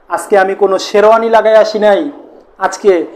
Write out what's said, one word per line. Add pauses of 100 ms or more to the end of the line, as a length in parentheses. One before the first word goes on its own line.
আজকে
আমি
কোনো
শেরওয়ানি
লাগাই
আসি
নাই, (480)
আজকে